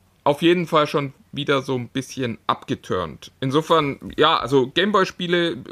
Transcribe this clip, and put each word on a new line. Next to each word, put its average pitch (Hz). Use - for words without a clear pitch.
auf 147
jeden 175
Fall 151
schon 143
wieder 139
so 131
ein 120
bisschen 131
abgeturnt. -
Insofern, 147
ja, 151
also 131
Gameboy-Spiele, 175